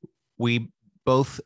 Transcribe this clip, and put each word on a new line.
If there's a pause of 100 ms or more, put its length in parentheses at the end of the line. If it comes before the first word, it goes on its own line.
(380)
"We (340)
both,